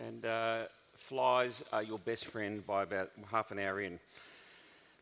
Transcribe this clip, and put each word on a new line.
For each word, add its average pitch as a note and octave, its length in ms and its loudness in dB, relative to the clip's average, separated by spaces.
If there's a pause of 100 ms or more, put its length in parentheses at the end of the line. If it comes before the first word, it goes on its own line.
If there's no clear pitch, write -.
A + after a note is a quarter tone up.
and, A2+ 180 -8
uh, A2+ 400 2 (300)
flies B2+ 760 4
are G#2+ 100 4
your A2 160 -4
best A2+ 280 -2
friend G#2 380 -4
by G2 200 2
about F#2+ 260 -2 (200)
half A2 200 2
an G2+ 80 -4
hour G2 220 0
in. F2+ 180 -4 (1040)